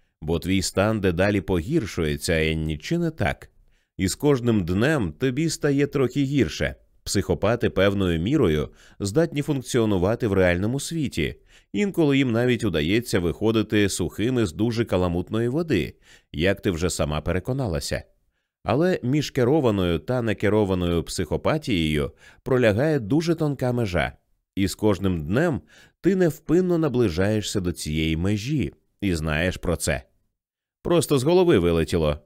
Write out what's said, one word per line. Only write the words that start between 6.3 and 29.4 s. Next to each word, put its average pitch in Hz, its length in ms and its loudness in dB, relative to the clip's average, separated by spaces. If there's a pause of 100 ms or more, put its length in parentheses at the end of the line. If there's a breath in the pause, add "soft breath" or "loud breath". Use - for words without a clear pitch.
Психопати 101 640 0
певною 95 500 2
мірою 87 500 2 (300 soft breath)
здатні 143 420 -2
функціонувати 113 880 0
в 95 60 2
реальному 95 460 2
світі. 90 560 -4 (380 soft breath)
Інколи 180 440 2
їм 135 140 2
навіть 120 320 2
удається 98 560 0
виходити 104 720 2
сухими 110 560 -2
з 82 80 -8
дуже 110 320 0
каламутної 90 600 -2
води, 147 480 -2 (360 soft breath)
як 95 300 0
ти 104 100 0
вже 85 180 -2
сама 76 320 -2
переконалася. 87 840 -4 (600)
Але 160 400 0
між 131 280 0
керованою 113 680 2
та 123 220 -4
некерованою 95 840 0
психопатією 82 1080 -2 (320 loud breath)
пролягає 127 560 2
дуже 156 360 0
тонка 143 360 -2
межа. 90 400 -2 (440)
І 95 120 2
з - 80 -4
кожним 92 500 0
днем 127 360 0 (400 soft breath)
ти 190 140 2
невпинно 175 640 2
наближаєшся 110 840 0
до 87 120 -2
цієї 78 460 -2
межі. 104 560 -2 (280)
І 95 140 0
знаєш 80 420 -2